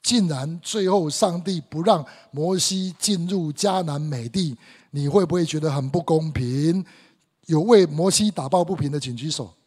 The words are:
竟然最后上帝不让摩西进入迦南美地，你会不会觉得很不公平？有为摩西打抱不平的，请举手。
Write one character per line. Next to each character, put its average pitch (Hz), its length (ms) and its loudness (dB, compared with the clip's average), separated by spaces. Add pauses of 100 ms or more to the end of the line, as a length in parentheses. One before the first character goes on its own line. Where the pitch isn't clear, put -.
竟 226 260 2
然 151 360 -4
最 196 260 -2
后 185 200 2
上 175 340 0
帝 175 260 -4
不 160 140 -6
让 185 200 4 (280)
摩 170 260 -2
西 185 400 -2
进 175 300 -2
入 175 260 -2
迦 190 300 0
南 147 180 -4
美 131 260 -6
地， 151 300 -2 (320)
你 143 180 -4
会 180 180 4
不 170 100 -2
会 175 100 2
觉 156 140 -4
得 151 120 0
很 135 180 -2
不 170 120 0
公 160 300 0
平？ 143 520 0 (640)
有 156 160 2
为 202 240 8
摩 160 240 0
西 214 220 2
打 135 180 -6
抱 180 140 2
不 180 120 -2
平 143 160 -2
的， 147 80 -4
请 127 160 -8
举 135 140 -8
手。 113 240 -8 (140)